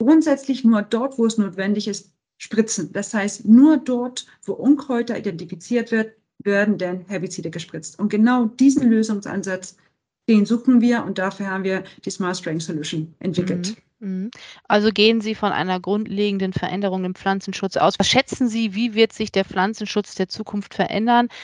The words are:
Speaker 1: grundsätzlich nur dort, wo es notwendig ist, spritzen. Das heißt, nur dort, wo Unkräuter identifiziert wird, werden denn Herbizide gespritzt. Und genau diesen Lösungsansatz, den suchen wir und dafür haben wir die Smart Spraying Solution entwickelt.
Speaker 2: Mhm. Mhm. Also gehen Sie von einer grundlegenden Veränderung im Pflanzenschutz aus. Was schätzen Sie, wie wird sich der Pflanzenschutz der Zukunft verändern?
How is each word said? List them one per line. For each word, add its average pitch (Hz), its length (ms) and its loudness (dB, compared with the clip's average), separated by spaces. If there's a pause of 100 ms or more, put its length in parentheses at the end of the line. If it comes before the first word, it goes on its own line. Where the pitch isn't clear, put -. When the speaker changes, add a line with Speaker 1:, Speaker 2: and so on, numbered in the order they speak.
Speaker 1:
grundsätzlich 277 640 2
nur 226 180 4
dort, 233 360 -4
wo 226 80 2
es 220 120 0
notwendig 196 480 -2
ist, - 260 -8 (260)
spritzen. 214 540 -2
Das 208 220 -6
heißt, 202 300 -4
nur 262 320 8
dort, 247 500 -4 (160)
wo - 120 -6
Unkräuter 240 640 0
identifiziert 190 760 -6
wird, 220 220 -2 (280)
werden 202 360 0
denn 180 280 -6
Herbizide 185 440 -8
gespritzt. - 480 -12
Und 214 100 -2
genau 226 380 2
diesen 262 440 4
Lösungsansatz, 196 880 -2 (520)
den 208 180 6
suchen 240 340 4
wir 240 240 2
und 190 140 -6
dafür 196 300 -4
haben 190 160 -6
wir 190 200 -2 (200)
die 196 60 -4
Smart 180 280 -4
Spraying 160 220 -4
Solution 160 600 -6
entwickelt. 185 480 -2
Speaker 2:
Mhm. 220 80 -8 (260)
Mhm. 190 280 -6 (360)
Also 208 220 4
gehen 220 320 4
Sie 214 140 -4
von 208 180 -2
einer 180 260 -2
grundlegenden 196 760 -2
Veränderung 185 500 -2
im 185 100 -6
Pflanzenschutz 196 640 -4
aus. - 220 2
Was 190 100 2
schätzen - 400 0
Sie, 220 260 -2
wie 220 200 -2
wird 220 180 4
sich 220 180 -6
der 196 140 0
Pflanzenschutz 202 680 -4
der 190 140 -2
Zukunft - 440 -8
verändern? 240 560 2 (160)